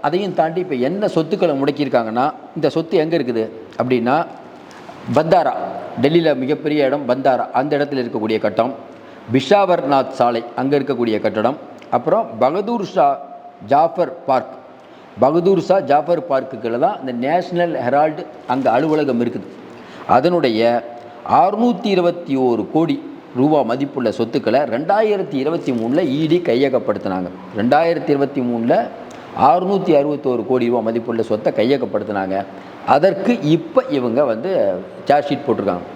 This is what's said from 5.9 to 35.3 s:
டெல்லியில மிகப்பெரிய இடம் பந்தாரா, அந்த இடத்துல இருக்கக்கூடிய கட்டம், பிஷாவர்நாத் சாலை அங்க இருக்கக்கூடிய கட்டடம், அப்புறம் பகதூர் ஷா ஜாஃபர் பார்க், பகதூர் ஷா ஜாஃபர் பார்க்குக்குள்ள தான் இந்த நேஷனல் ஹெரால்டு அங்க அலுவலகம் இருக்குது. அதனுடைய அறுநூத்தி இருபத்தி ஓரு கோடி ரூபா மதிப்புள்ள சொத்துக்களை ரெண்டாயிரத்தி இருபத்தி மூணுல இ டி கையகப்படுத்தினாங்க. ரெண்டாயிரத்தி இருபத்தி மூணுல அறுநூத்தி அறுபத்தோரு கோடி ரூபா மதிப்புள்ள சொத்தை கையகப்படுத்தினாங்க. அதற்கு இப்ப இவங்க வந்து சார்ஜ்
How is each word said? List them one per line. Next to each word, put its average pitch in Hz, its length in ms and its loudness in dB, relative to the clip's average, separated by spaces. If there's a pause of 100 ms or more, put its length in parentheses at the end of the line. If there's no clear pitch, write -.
டெல்லியில 156 400 4
மிகப்பெரிய 147 460 0
இடம் 139 220 -2
பந்தாரா, 127 360 2 (140)
அந்த 147 180 0
இடத்துல 139 260 -2
இருக்கக்கூடிய 110 420 -2
கட்டம், 113 280 0 (600)
பிஷாவர்நாத் 143 840 2
சாலை 120 240 2 (200)
அங்க 139 160 2
இருக்கக்கூடிய 117 480 0
கட்டடம், 110 300 0 (420)
அப்புறம் 196 280 0 (160)
பகதூர் 202 420 0 (100)
ஷா 143 120 4 (640)
ஜாஃபர் 160 420 2 (140)
பார்க், 131 260 0 (720)
பகதூர் 170 440 4
ஷா 190 100 4 (140)
ஜாஃபர் 151 300 2 (100)
பார்க்குக்குள்ள 120 520 -4
தான் - 160 0
இந்த 131 140 -8 (120)
நேஷனல் 170 480 0 (120)
ஹெரால்டு 151 380 0 (300)
அங்க 131 220 0
அலுவலகம் 147 480 2
இருக்குது. 113 240 -6 (680)
அதனுடைய 135 440 2 (760)
அறுநூத்தி 208 560 2
இருபத்தி 170 420 0 (140)
ஓரு 113 140 2 (120)
கோடி 156 200 2 (440)
ரூபா 147 220 4 (100)
மதிப்புள்ள 131 380 -2 (100)
சொத்துக்களை 117 420 0 (140)
ரெண்டாயிரத்தி 190 680 0
இருபத்தி 160 360 -2
மூணுல 120 220 0 (160)
இ 151 40 -2 (120)
டி 175 60 4 (100)
கையகப்படுத்தினாங்க. 107 800 0 (300)
ரெண்டாயிரத்தி 151 560 2
இருபத்தி 139 340 0
மூணுல 120 260 0 (720)
அறுநூத்தி 180 520 2
அறுபத்தோரு 139 500 0
கோடி 123 200 2
ரூபா 120 180 2
மதிப்புள்ள 113 420 -2
சொத்தை 110 280 0
கையகப்படுத்தினாங்க. 104 760 0 (580)
அதற்கு 190 400 2 (220)
இப்ப - 280 0 (140)
இவங்க 123 340 2
வந்து 123 200 -4 (560)
சார்ஜ் 143 220 4